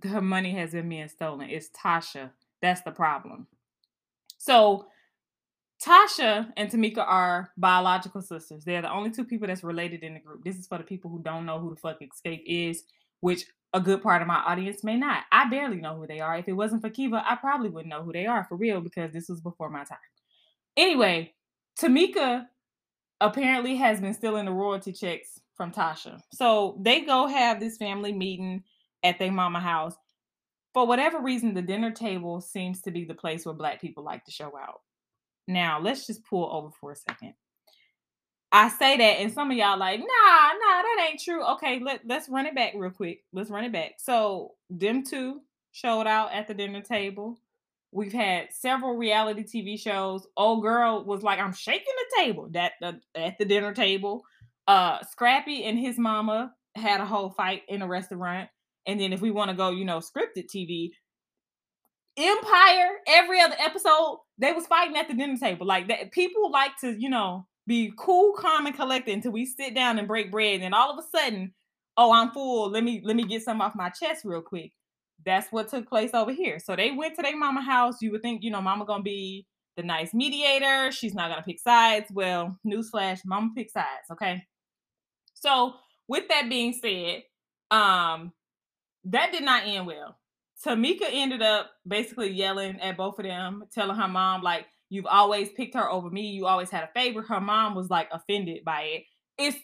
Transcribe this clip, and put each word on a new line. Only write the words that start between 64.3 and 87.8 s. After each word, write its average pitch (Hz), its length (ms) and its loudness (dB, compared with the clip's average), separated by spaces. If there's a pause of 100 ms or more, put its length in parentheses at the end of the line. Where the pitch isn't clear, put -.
they 277 160 2
was 330 140 -6
fighting 339 280 4
at 294 120 0
the 294 60 -8
dinner 262 240 -2
table. 185 280 -2
Like, 185 240 2
that, 202 220 -4
people 359 380 2
like 277 300 2
to, 240 180 -4
you 254 120 -4
know, 190 360 -2 (220)
be 226 300 0
cool, 381 360 6
calm, 311 340 2
and 285 80 -4
collected 262 380 -2
until 220 180 -4
we 226 140 -4
sit 254 300 -8
down 240 240 2
and 208 80 -4
break 208 240 -2
bread. 208 300 2
And 185 120 -4
all 254 180 4
of 262 120 -10
a - 60 -16
sudden, 220 440 -2 (440)
"Oh, 233 160 8
I'm 226 180 6
full. 247 380 -2
Let 214 140 0
me, 233 200 -2
let 220 120 0
me 233 80 2
get 220 200 -4
some 220 160 -4
off 208 160 -2
my 180 140 -4
chest 311 340 -6
real 170 180 -6
quick." 165 300 -12 (540)
That's 190 260 0
what 220 180 -4
took 247 200 -8
place 226 240 0
over 233 180 0
here. 262 280 -4
So 185 160 -8
they 214 160 2
went 311 240 -6
to 349 80 -6
their 294 120 -2
mama 277 260 -2
house. 247 400 2
You 220 100 -4
would 214 100 -6
think, 226 220 -6
you 226 80 -4
know, 202 100 -4
mama 196 240 -2
gonna 202 180 -4
be 196 420 -8 (320)
the 175 60 -8
nice 170 300 -4
mediator. 269 800 2
She's 214 240 -8
not 170 140 -4
gonna 160 120 -8
pick 170 180 -10
sides. 226 520 4
Well, 185 540 -2
newsflash, 208 600 -4
mama 208 300 -2
picked - 160 -8
sides, 147 400 -6
okay? 180 320 -6 (880)
So 262 400 2 (340)
with 302 220 -2
that 285 200 2
being 240 240 0
said, 180 500 -4 (480)
um, 180 600 4 (720)